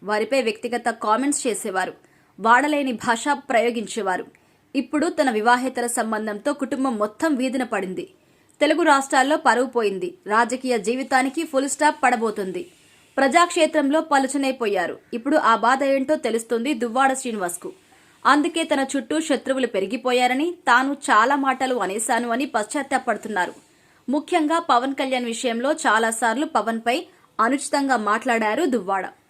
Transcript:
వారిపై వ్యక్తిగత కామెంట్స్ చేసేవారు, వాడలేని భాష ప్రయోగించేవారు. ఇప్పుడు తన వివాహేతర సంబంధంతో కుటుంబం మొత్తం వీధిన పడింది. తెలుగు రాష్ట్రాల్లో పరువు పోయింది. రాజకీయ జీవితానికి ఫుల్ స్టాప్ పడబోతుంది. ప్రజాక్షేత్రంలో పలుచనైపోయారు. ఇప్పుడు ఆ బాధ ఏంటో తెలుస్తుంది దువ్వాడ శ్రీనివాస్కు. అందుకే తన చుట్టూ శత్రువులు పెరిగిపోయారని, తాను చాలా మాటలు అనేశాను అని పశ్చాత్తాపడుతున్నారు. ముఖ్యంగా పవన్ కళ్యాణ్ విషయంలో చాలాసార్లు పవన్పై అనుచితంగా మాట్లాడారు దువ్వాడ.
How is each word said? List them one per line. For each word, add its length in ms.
వారిపై 400
వ్యక్తిగత 460
కామెంట్స్ 580
చేసేవారు, 460
వాడలేని 520
భాష 380
ప్రయోగించేవారు. 960
ఇప్పుడు 300
తన 240
వివాహేతర 560
సంబంధంతో 640
కుటుంబం 440
మొత్తం 380
వీధిన 280
పడింది. 480
తెలుగు 220
రాష్ట్రాల్లో 540
పరువు 300
పోయింది. 480
రాజకీయ 520
జీవితానికి 680
ఫుల్ 240
స్టాప్ 360
పడబోతుంది. 680
ప్రజాక్షేత్రంలో 840
పలుచనైపోయారు. 960
ఇప్పుడు 220
ఆ 200
బాధ 280
ఏంటో 300
తెలుస్తుంది 600
దువ్వాడ 380
శ్రీనివాస్కు. 600
అందుకే 360
తన 240
చుట్టూ 240
శత్రువులు 460
పెరిగిపోయారని, 840
తాను 420
చాలా 440
మాటలు 380
అనేశాను 540
అని 180
పశ్చాత్తాపడుతున్నారు. 1080
ముఖ్యంగా 500
పవన్ 360
కళ్యాణ్ 300
విషయంలో 480
చాలాసార్లు 720
పవన్పై 600
అనుచితంగా 560
మాట్లాడారు 680
దువ్వాడ. 440